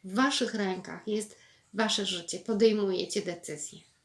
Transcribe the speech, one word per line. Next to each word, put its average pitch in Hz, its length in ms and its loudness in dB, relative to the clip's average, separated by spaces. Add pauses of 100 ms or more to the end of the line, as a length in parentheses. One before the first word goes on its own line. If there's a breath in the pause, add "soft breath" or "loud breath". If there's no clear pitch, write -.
w 190 120 -8
waszych 262 380 2
rękach 185 540 -4
jest 214 280 -2 (380 soft breath)
wasze 214 320 0
życie, 180 340 -6
podejmujecie 208 840 2
decyzje. 170 580 -10 (260)